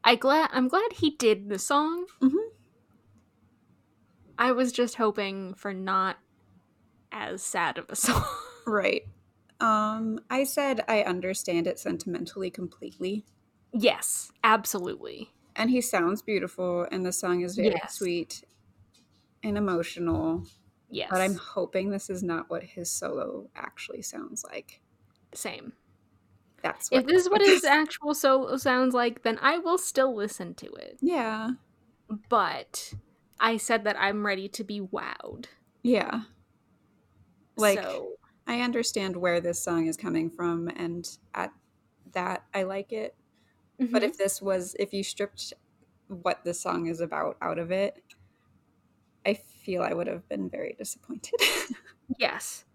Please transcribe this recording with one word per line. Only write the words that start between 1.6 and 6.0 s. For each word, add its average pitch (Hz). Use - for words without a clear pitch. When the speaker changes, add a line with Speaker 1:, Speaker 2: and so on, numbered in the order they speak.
Speaker 2:
Mm-hmm. 269
Speaker 1:
I 247
was 247
just 240
hoping 196
for 196
not 190